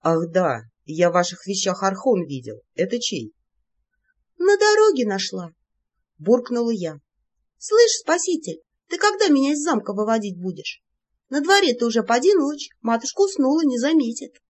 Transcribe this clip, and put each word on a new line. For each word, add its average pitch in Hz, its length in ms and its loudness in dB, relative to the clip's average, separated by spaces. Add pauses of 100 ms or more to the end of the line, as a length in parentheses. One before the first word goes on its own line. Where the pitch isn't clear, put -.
«Ах 165 300 -2
да, 160 300 0 (240)
я 165 240 0
в 165 40 -2
ваших 180 320 -2
вещах 190 380 -4
архон 190 420 0
видел. 120 360 -12 (120)
Это 190 260 -4
чей?» 131 340 -8 (1040)
«На 392 200 4
дороге 415 480 4
нашла», 190 460 -6 (680)
буркнула 233 540 0
я. 165 280 -6 (580)
«Слышь, 453 440 4
спаситель, 320 600 -4 (260)
ты 349 100 -8
когда 415 300 2
меня 277 240 4
из 294 100 -4
замка 254 320 -2
выводить 208 460 -2
будешь? - 420 -12 (480)
На 285 120 -2
дворе-то 294 460 2
уже 226 160 0
поди 247 300 4
ночь, 294 360 -2 (120)
матушка 233 400 -2
уснула, 311 420 2
не 254 140 0
заметит». 262 560 0 (160)